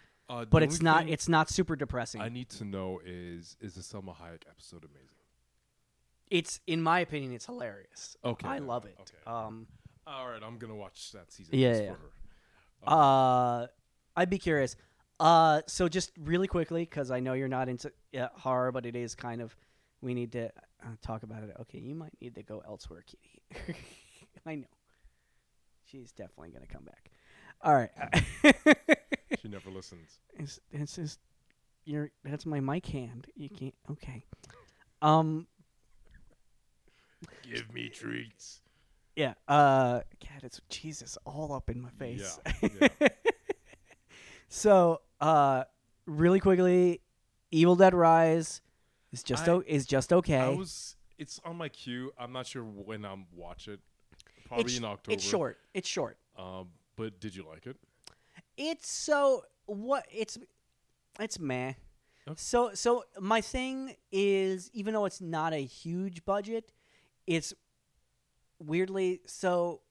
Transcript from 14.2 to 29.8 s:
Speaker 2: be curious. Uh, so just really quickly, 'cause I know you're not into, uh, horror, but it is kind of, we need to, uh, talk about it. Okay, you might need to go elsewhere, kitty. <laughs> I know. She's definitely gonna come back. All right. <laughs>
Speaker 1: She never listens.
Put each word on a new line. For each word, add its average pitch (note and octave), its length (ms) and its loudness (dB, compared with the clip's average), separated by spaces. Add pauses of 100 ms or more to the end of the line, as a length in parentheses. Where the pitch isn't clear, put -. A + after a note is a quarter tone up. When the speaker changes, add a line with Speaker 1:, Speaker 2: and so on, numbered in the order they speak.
Speaker 2:
be G3 80 0
curious. D3 380 0 (440)
Uh, D#3+ 460 8
so - 220 0
just F3 300 -4
really E3+ 300 0
quickly, E3 380 -2
'cause C3+ 240 -6
I B2+ 100 -2
know B2+ 140 -2
you're C3+ 120 -2
not B2+ 220 -2
into, B2+ 240 -8 (260)
uh, B2 160 -4
horror, B2+ 380 -2
but B2 140 -6
it A#2+ 100 -8
is A#2+ 180 -8
kind A#2+ 280 -10
of, A2 120 -14 (460)
we B2+ 140 -6
need A#2+ 180 -6
to, A#2 140 -6 (360)
uh, A#2 200 -14
talk A2 200 -10
about A2 220 -14
it. G#2 160 -16
Okay, A#2 180 -16
you B2 160 -12
might D#3+ 260 -16
need B2 140 -18
to G2+ 80 -18
go G#2+ 240 -14
elsewhere, F2 360 -18
kitty. - 480 -20
<laughs> - 960 -16
I D#3+ 100 -10
know. C3 100 -12 (1160)
She's B2+ 260 -20
definitely - 400 -18
gonna B2 160 -20
come - 180 -16
back. - 260 -20 (500)
All D#3 140 6
right. B2 160 4 (520)
<laughs> - 360 10 (640)
Speaker 1:
She A2 60 -14
never G2 220 -14
listens. F#2 500 -18 (180)